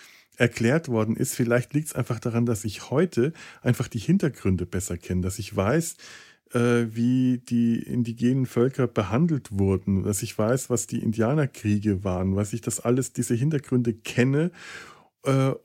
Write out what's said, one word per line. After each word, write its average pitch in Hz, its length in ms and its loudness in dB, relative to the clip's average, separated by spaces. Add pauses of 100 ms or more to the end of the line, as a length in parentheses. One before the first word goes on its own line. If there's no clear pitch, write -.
(360)
erklärt 123 540 2
worden 113 260 2
ist. - 200 -4
Vielleicht 120 380 0
liegt's 151 200 -2
einfach 120 260 -4
daran, 117 260 0
dass 117 200 -2
ich - 240 -8
heute 151 440 0 (280)
einfach 120 260 0
die - 120 -6
Hintergründe 107 640 0
besser 90 320 -6
kenne, 90 240 -4
dass 92 160 -4
ich 101 180 -10
weiß, 123 400 0 (580)
äh, 120 420 2
wie 127 420 2 (100)
die 117 360 2
indigenen 123 640 0
Völker 127 400 2
behandelt 123 640 0
wurden, 98 520 2
dass 101 200 -2
ich 110 120 -10
weiß, 117 360 0
was 117 160 -2
die 117 160 -6
Indianerkriege 107 1000 0
waren, 92 320 0
was 101 180 0
ich 113 80 -6
das - 180 -6
alles, 123 340 0
diese 127 220 -2
Hintergründe 127 580 0
kenne, 139 580 0 (720)
äh, 135 260 2 (160)